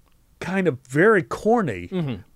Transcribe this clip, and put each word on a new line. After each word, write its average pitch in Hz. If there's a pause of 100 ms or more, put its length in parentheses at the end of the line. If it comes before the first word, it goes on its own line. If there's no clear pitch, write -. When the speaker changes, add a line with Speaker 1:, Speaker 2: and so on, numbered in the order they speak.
(400)
Speaker 1:
kind 185
of 135 (100)
very 175
corny, 151
Speaker 2:
Mm-hmm. 160 (220)